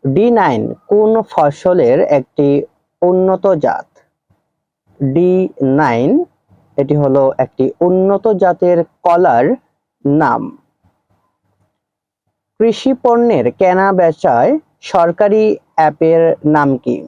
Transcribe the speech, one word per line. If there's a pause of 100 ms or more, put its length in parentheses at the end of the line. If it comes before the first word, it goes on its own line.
ডি (140)
নাইন (300)
কোন (200)
ফসলের (200)
একটি (540)
উন্নত (200)
জাত? (1120)
ডি (480)
নাইন, (680)
এটি
হলো (200)
একটি (220)
উন্নত (160)
জাতের (280)
কলার (600)
নাম। (2250)
কৃষি (120)
পণ্যের (140)
কেনা (120)
বেচায় (400)
সরকারি (340)
অ্যাপের (340)
নাম (140)
কি? (100)